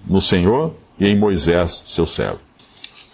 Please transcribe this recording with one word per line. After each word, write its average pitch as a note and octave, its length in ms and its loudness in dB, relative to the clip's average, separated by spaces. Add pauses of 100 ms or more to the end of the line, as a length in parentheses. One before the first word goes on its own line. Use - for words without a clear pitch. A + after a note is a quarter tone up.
no F#2+ 140 2
Senhor A2 540 0 (260)
e G2 80 2
em G#2 80 4
Moisés, F2 680 0
seu - 180 -2
servo. G1+ 360 -6 (720)